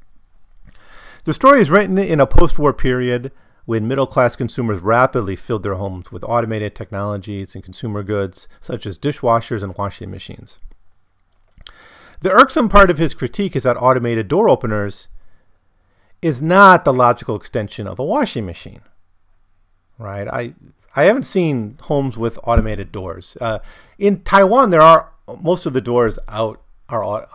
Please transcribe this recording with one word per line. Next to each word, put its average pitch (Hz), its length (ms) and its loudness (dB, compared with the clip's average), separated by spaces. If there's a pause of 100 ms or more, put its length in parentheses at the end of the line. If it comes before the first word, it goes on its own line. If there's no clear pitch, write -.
(1300)
The 160 80 -4
story 269 280 6
is 143 80 2
written 190 280 2
in 175 220 0
a 135 60 6
post-war 147 480 6
period 127 580 -2 (340)
when 113 220 -2
middle-class 127 480 0
consumers 113 460 -6
rapidly 113 540 0
filled 107 260 -8
their 98 140 -4
homes 92 360 -10
with 101 120 -14
automated 110 500 -4
technologies 101 800 -10
and 95 100 -14
consumer 104 380 -10
goods, 98 460 -6 (120)
such - 280 -10
as 95 100 -10
dishwashers 117 640 -2
and 95 160 -10
washing 95 320 -10
machines. - 500 -18 (1600)
The 185 100 -2
irksome 254 360 4
part 196 220 6
of 156 80 0
his 156 160 0
critique 180 420 -6
is 120 80 -4
that 120 140 2
automated 120 500 0
door 185 220 0
openers 107 580 -2 (1120)
is 143 200 -4
not 180 420 6
the 139 100 2
logical 123 420 0
extension 104 520 -8
of 98 120 -12
a 127 40 -4
washing 185 420 -4
machine, - 360 -14 (1160)
right? 101 300 -12
I, 123 280 -10 (400)
I 139 80 2
haven't 214 200 2
seen 139 600 -4
homes 139 340 -4
with 117 260 -6
automated 110 480 -2
doors. 92 480 -14
Uh, 110 200 -4 (380)
in 202 260 0
Taiwan, 196 480 4
there 160 100 6
are, 160 300 6 (300)
most 175 240 -2
of 143 80 -6
the 127 80 -2
doors 117 360 0 (100)
out, 110 340 -8 (280)
are 113 140 -6
o-, 101 320 -8